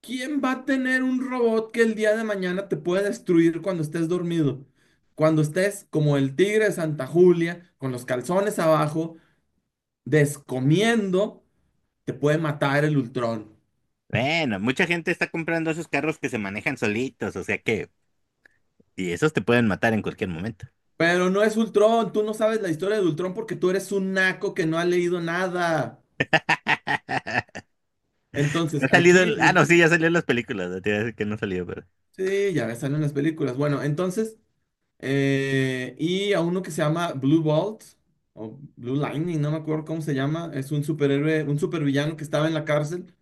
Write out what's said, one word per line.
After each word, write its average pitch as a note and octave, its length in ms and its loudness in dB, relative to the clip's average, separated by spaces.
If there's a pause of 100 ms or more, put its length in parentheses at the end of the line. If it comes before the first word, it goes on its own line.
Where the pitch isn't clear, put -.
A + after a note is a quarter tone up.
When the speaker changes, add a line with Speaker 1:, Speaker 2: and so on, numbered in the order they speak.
Speaker 1:
¿Quién C4 420 -4
va C4 100 0
a B3+ 120 -8
tener C4 380 0
un B3+ 260 0
robot A3+ 420 0
que A3+ 120 0
el A3 120 2
día G#3+ 200 2
de A3+ 80 -4
mañana F#3+ 460 -4
te F3+ 80 -2
pueda F3+ 260 0
destruir E3 580 2
cuando E3+ 220 -2
estés D#3+ 260 -2
dormido? E3+ 560 0 (500)
Cuando D#3 260 4
estés F#3 500 -2
como D3 260 2
el C3+ 180 0
tigre G#3 300 4
de G3 60 2
Santa D3+ 360 -4
Julia, F3 720 4
con C3 140 -6
los A#2+ 140 -8
calzones F#3 540 0
abajo, D#3 580 0 (880)
descomiendo, F3+ 1400 2 (600)
te - 80 -6
puede D3+ 260 2
matar D3 460 0
el D3+ 120 2
Ultron. A#2 580 -4 (540)
Speaker 2:
Bueno, C3 500 0
mucha C3 280 2
gente F3 240 -2
está E3 180 -2
comprando E3 420 -2
esos D#3+ 160 -6
carros D3 320 -2
que C#3+ 100 -6
se A#2+ 80 -4
manejan G#2 400 -4
solitos, A2+ 600 -4
o F2 80 -6
sea G2+ 140 -2
que, G#2 300 -2 (1080)
y F2+ 160 -4
esos D3+ 220 0
te A#2 80 0
pueden A#2+ 260 4
matar A2+ 260 2
en G#2 80 0
cualquier F#2 280 -6
momento. F2+ 380 -10 (300)
Speaker 1:
Pero F3+ 320 2
no G3+ 140 2
es G#3+ 140 2
Ultron, A3 560 2
tú G#3+ 100 0
no G#3+ 100 -4
sabes A3 280 0
la F#3 80 -4
historia F#3 280 -2
de G3+ 80 0
Ultron F3 280 -2
porque A3 240 -8
tú F3+ 120 0
eres F#3+ 220 -2
un F#3+ 220 -2
naco F#3 400 0
que F3 120 -2
no D#3+ 140 0
ha E3+ 60 -2
leído F3 340 0
nada. E3+ 840 -2 (180)
Speaker 2:
<laughs> - 1400 -2 (680)
Speaker 1:
Entonces, D3 480 -2
Speaker 2:
No - 60 0
ha - 20 0
salido F3+ 320 6
Speaker 1:
aquí - 20 4
Speaker 2:
el, - 180 0
ah, E3+ 120 4
no, E3 120 6
sí, E3+ 120 6
ya E3+ 120 8
salió E3 180 2
en E3+ 60 2
las E3 120 2
películas, A2 440 -2
no F#2 120 -6
te G#2 80 -2
iba G#2 80 0
a G#2+ 40 0
decir A#2 140 -4
que - 100 -4
no G#2 120 -4
salió, F#2 280 -4
pero - 200 -12 (260)
Speaker 1:
Sí, G3 420 -2
ya A#2 220 -2
salió C#3 220 -4
en D#3 60 -2
las D3 100 -2
películas. C#3+ 440 -2
Bueno, C#3+ 260 0
entonces, F3+ 540 -2 (600)
eh, C3+ 1000 0
y F#3+ 340 0
a E3+ 80 2
uno F3 220 -2
que F3 80 -10
se D#3+ 100 -4
llama E3 320 0
Blue C#3 300 2
Bolt, E3 400 0 (500)
o A2 260 -14 (180)
Blue A#2+ 180 -4
Lightning, D3 460 -2
no D3 100 0
me D#3+ 60 -2
acuerdo D#3 280 -4
cómo D#3+ 160 -6
se D3+ 140 -4
llama, D3+ 380 -2
es C3+ 180 -6
un D3 120 -2
superhéroe, D3+ 600 0
un D3 160 -2
supervillano D3+ 580 -2
que D#3 60 -10
estaba D3+ 240 0
en D#3+ 80 0
la D3+ 100 -4
cárcel. D3+ 560 -4